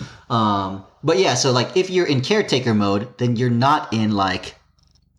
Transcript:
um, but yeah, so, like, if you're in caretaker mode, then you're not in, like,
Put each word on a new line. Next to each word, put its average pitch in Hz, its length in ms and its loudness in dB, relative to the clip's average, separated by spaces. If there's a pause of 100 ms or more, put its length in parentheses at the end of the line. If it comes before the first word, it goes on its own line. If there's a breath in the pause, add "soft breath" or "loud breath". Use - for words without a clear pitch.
(340 loud breath)
um, 98 500 0 (200)
but 165 140 2
yeah, 160 160 2
so, 127 180 0
like, 123 240 0
if 185 140 0
you're 180 160 0
in 131 160 0
caretaker 131 520 0
mode, 104 440 -2
then 123 180 0
you're 123 140 0
not 139 420 0
in, 107 200 0
like, 95 420 -2 (640)